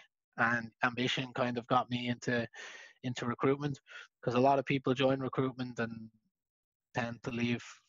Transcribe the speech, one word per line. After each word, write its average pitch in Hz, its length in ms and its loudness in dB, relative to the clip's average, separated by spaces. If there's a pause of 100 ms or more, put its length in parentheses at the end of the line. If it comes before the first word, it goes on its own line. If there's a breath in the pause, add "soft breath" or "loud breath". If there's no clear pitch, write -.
(360)
and 117 340 2 (140)
ambition 127 500 0
kind 123 240 0
of 117 80 -4
got 123 240 2
me 123 160 -2
into, 120 400 -2 (560 loud breath)
into 123 240 -4
recruitment, 139 540 0 (420 loud breath)
'cause 123 140 0
a 127 120 6
lot 139 120 6
of 127 40 0
people 135 300 0
join 135 240 4
recruitment 127 600 -2
and 113 280 -6 (840)
tend 117 300 -4
to 135 80 -6
leave 120 320 0 (240)